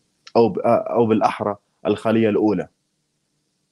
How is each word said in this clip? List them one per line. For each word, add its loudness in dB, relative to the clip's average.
أو 4
ب-، -6
أو 0
بالأحرى 0
الخلية 0
الأولى. 0